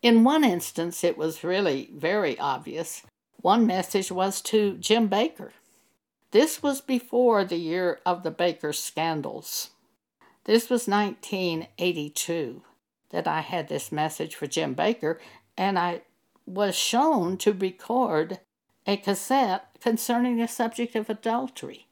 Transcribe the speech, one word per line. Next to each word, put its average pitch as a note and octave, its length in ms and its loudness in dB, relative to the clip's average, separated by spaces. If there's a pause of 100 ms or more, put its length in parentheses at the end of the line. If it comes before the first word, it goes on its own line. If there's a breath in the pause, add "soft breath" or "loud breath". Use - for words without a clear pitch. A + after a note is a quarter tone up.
In A#3 240 8
one D4+ 180 4
instance, F3 640 -2
it F3 120 2
was D#3 280 -4
really F3 480 0
very D#3+ 440 -2
obvious. C#3+ 640 -6 (340)
One A3 280 4
message F#3+ 460 0
was F#3 300 -2
to G#3 340 2
Jim G#3+ 320 2
Bakker. G#3 460 -2 (760)
This C#4+ 300 4
was C#4 200 -2
before A#3+ 640 2
the F#3 100 -4
year F3 500 -2
of F3+ 180 0
the E3 80 -2
Bakker D#3+ 440 -2
scandals. - 960 -6 (760 soft breath)
This A3+ 260 2
was A#3+ 160 0
nineteen F#3 920 -2
eighty-two E3 840 -4 (500)
that E3+ 140 -4
I D#3+ 140 0
had D#3 300 -6
this D3 200 -6
message D#3 460 -4
for D3+ 120 -8
Jim C#3+ 280 -4
Bakker, E3 420 0 (380 loud breath)
and F#3+ 240 0
I F3 220 -2 (440)
was F#3+ 300 -2
shown A3+ 640 2
to G#3 160 2
record F#3 840 -2 (480)
a G3+ 100 0
cassette G3+ 800 0
concerning A#3+ 580 0
the A#3 100 0
subject A#3 480 -4
of G#3+ 120 -4
adultery A3+ 840 -6